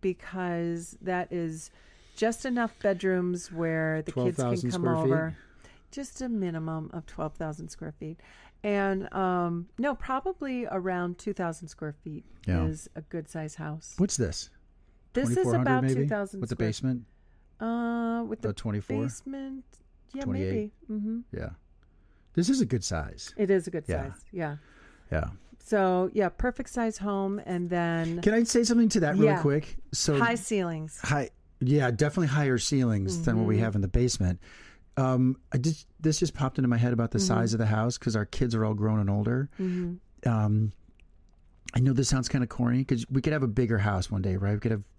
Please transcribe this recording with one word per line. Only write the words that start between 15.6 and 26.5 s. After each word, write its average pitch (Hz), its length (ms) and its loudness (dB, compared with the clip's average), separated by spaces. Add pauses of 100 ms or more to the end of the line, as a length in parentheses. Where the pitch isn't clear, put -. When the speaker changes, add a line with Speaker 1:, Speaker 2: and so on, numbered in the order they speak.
Speaker 1:
about 262 220 4
Speaker 2:
maybe? 131 120 2
Speaker 1:
two 139 120 2
thousand 104 340 -4
Speaker 2:
With - 80 -6
the 117 60 -4
Speaker 1:
square 113 120 0
Speaker 2:
basement? 123 360 -2 (560)
Speaker 1:
Uh, 233 680 -2
with 220 140 -8
the - 80 -2
Speaker 2:
Oh, - 40 -2
twenty-four? 151 500 -4
Speaker 1:
basement, 269 600 -8 (500)
yeah, 277 100 -6
Speaker 2:
Twenty-eight? - 280 -2
Speaker 1:
maybe. 214 200 -2 (200)
Mm-hmm. 214 280 -4 (120)
Speaker 2:
Yeah. - 180 -8 (840)
This 175 160 2
is 269 120 4
a - 40 6
good 113 180 0
size. - 540 -6
Speaker 1:
It 202 120 2
is 190 180 4
a 175 40 -10
good 156 160 -6
Speaker 2:
Yeah. 139 240 -2
Speaker 1:
size, - 200 -18
yeah. 156 260 -4 (540)
Speaker 2:
Yeah. 80 180 -2 (340)
Speaker 1:
So, 185 500 2
yeah, 196 160 2
perfect 247 400 -4